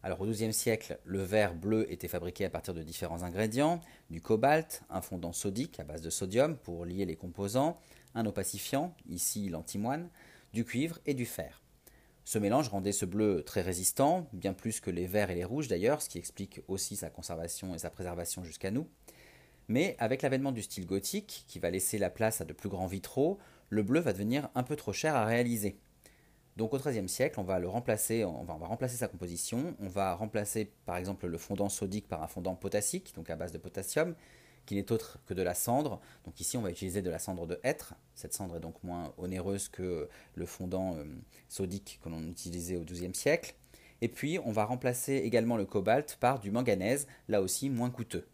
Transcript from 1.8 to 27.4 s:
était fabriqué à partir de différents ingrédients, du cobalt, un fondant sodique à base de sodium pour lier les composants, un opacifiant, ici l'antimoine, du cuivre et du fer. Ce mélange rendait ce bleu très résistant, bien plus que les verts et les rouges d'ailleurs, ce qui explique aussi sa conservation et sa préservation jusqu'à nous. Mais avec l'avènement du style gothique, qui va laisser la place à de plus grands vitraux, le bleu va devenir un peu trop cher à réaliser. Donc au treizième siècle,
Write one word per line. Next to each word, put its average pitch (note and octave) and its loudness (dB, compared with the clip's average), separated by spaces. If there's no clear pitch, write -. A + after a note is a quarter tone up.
était F2 -6
fabriqué F2+ -2
à F2 -2
partir E2+ -6
de E2 -6
différents E2+ -4
ingrédients, A2+ 2
du E2 -8
cobalt, C#3 4
un F#2 -4
fondant E2+ -6
sodique G#2+ -4
à D2+ -8
base D#2 -8
de E2 -6
sodium B2 2
pour F2 -8
lier F#2 0
les E2 -2
composants, G2+ 0
un A2+ 0
opacifiant, A2 -2
ici G2 -2
l'antimoine, A2+ -2
du A2+ 0
cuivre D3+ -2
et D3 2
du B2 0
fer. - -8
Ce - 0
mélange A#2 4
rendait G2 0
ce G2 0
bleu G2 4
très - 0
résistant, C3+ 2
bien F#2+ 0
plus - -4
que G2 -2
les F2 0
verts G2 4
et F2 0
les F2 2
rouges C3 -2
d'ailleurs, A2+ 2
ce - -6
qui F2 -8
explique - -8
aussi F#2+ -2
sa F2 -6
conservation F2 -6
et E2 -6
sa E2 -6
préservation F2 -6
jusqu'à E2+ -4
nous. C#3 0
Mais C#3+ 2
avec A#2 2
l'avènement C3+ 2
du A2+ -4
style F#2 -6
gothique, G2 -2
qui - -12
va E2+ 2
laisser F#2+ 0
la F#2 4
place A2 2
à - -4
de E2 -8
plus - -6
grands F#2 0
vitraux, C3 0
le G#2+ 4
bleu B2+ 4
va C#3 2
devenir A2+ 0
un B2 2
peu D3 -2
trop - -4
cher D3+ 2
à A2 4
réaliser. A#2 2
Donc A2 0
au C3 0
treizième A2+ 0
siècle, B2+ 2